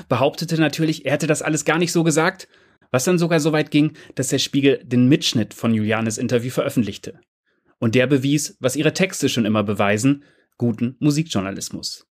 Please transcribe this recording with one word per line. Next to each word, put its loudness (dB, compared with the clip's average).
behauptete 0
natürlich, -2
er 0
hätte -2
das 0
alles -4
gar 0
nicht 0
so 2
gesagt, 0
was 0
dann 2
sogar 2
so 0
weit -2
ging, 2
dass -4
der 0
Spiegel 0
den 4
Mitschnitt 2
von -2
Julianes 0
Interview -2
veröffentlichte. -4
Und 0
der 4
bewies, 0
was -2
ihre 0
Texte -2
schon 0
immer 2
beweisen, 0
guten -2
Musikjournalismus. -4